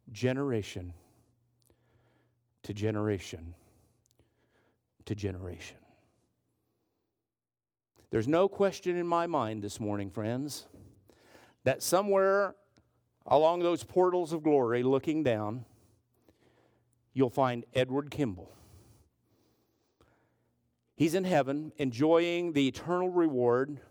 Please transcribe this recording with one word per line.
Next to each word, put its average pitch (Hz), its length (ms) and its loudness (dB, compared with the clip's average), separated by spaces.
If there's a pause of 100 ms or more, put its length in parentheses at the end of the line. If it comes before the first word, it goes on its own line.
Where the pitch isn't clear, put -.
(120)
Generation 113 840 -2 (1700)
to 104 100 -8
generation 104 840 -4 (1500)
to 110 100 -4
generation. 92 600 -10 (2250)
There's 110 160 0
no 165 200 4
question 190 500 -2
in 175 100 -4
my 170 180 0
mind 110 380 -4
this 104 160 -10
morning, 104 320 -4
friends, 123 560 -6 (960)
that 131 180 0
somewhere 196 760 2 (720)
along 160 360 4
those 170 220 0
portals 180 500 2
of 156 100 -4
glory 123 400 4
looking 139 400 2
down, 113 420 -2 (1500)
you'll 127 160 2
find 123 440 -2
Edward 131 380 -2
Kimball. 101 400 -6 (2500)
He's 156 200 0
in 190 80 0
heaven 151 540 0
enjoying 165 760 2
the 139 140 4
eternal 180 420 -2
reward 139 720 2 (120)